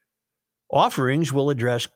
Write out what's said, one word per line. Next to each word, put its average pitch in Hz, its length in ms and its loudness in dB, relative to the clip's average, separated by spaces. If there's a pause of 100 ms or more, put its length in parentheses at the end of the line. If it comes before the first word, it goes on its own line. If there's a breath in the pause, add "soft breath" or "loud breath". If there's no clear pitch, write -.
(680 soft breath)
offerings 147 640 0
will 139 200 0
address 123 440 -2